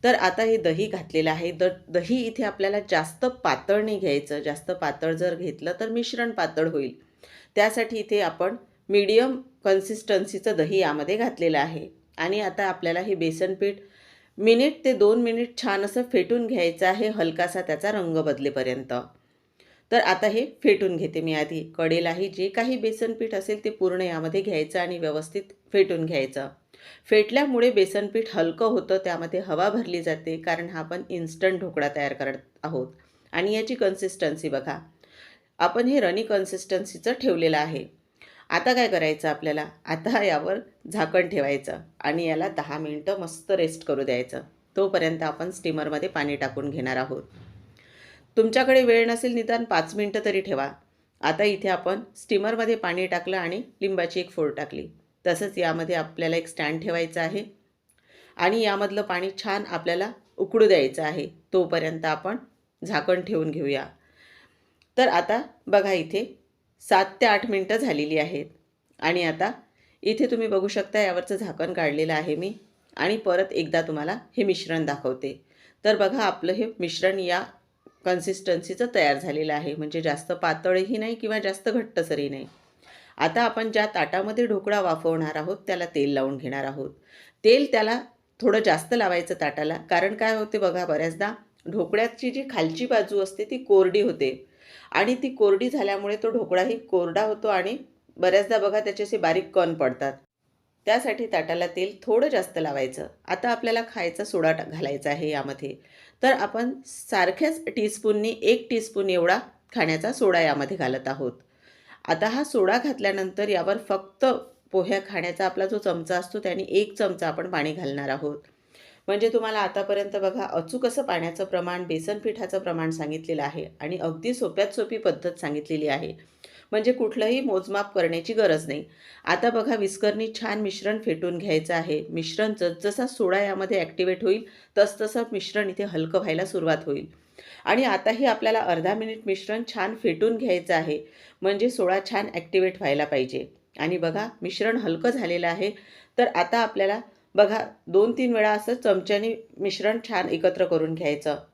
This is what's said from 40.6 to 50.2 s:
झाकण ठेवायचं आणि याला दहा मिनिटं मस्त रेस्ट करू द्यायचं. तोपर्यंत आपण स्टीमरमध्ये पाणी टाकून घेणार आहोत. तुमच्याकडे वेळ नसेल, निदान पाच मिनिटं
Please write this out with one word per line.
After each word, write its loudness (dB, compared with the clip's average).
झाकण 2
ठेवायचं -4
आणि -2
याला 0
दहा -6
मिनिटं -4
मस्त -6
रेस्ट 0
करू -2
द्यायचं. -2
तोपर्यंत 0
आपण -4
स्टीमरमध्ये -4
पाणी -2
टाकून -4
घेणार -4
आहोत. -4
तुमच्याकडे 6
वेळ 6
नसेल, 0
निदान 0
पाच 0
मिनिटं -2